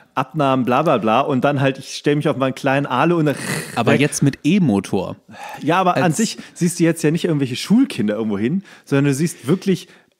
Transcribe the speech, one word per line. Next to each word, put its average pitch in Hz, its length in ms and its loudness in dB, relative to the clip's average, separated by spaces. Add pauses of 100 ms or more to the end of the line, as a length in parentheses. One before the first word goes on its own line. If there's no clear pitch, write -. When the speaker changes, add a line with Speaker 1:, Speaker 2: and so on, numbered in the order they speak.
(160)
Speaker 1:
Abnahmen, 135 480 0
bla 123 180 2
bla 156 160 2
bla, 110 220 2
und 143 240 0
dann 143 160 2
halt, 135 180 0
ich - 160 -16
stell 147 220 0
mich 151 120 0
auf 139 80 0
meinen 131 200 -2
kleinen 135 300 0
Ahle 135 280 2
und 165 120 2
dann 135 100 0 (400)
Speaker 2:
Aber 120 160 2
Speaker 1:
weg. 127 80 2
Speaker 2:
jetzt 147 240 0
mit 135 180 0
E-Motor. 101 720 0 (480)
Speaker 1:
Ja, 156 160 0
aber 180 180 2
an - 80 0
Speaker 2:
Als 165 120 2
Speaker 1:
sich 220 200 -4 (180)
siehst 170 260 -2
du 170 40 4
jetzt 165 200 0
ja 151 80 4
nicht 170 140 -4
irgendwelche 139 300 -2
Schulkinder 127 600 0
irgendwo 107 220 -2
hin, 135 260 -2 (200)
sondern 139 200 0
du 143 100 2
siehst 147 320 -4
wirklich, 185 400 -2 (340)